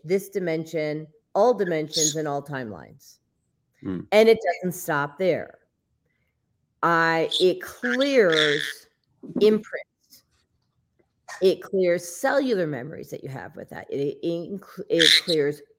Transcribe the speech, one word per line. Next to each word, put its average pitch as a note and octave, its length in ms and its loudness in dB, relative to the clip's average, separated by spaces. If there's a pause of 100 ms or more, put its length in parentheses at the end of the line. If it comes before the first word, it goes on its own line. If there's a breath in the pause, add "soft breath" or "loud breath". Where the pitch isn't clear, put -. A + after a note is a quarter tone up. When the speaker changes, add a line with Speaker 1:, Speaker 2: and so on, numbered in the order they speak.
Speaker 1:
this F#3+ 260 -2
dimension, D#3+ 800 -4 (280)
all A#3 180 4
dimensions, D#3 640 -2
and D#3 120 -4
all C#3+ 160 -4
timelines. G#2+ 760 -12 (640)
Speaker 2:
Hmm. F#2 200 -6 (100)
Speaker 1:
And A3 180 8
it A3+ 100 6 (240)
doesn't F3+ 100 -4
stop C#3+ 460 -4
there. D#3+ 400 -2 (1200)
I, E3 560 2
it F3+ 220 2
clears F3 1300 0 (520)
imprints. - 840 0 (1160)
It F#3 220 4
clears F3+ 440 0
cellular C4 600 0
memories C3 420 -10
that - 140 -14
you C#3+ 60 -12
have A2+ 260 -14
with - 140 -16
that. E2 200 -16
It, C#3 320 -4
it - 20 -6
incl-, F3 640 -6
it E3 260 4
clears D3+ 460 0 (180)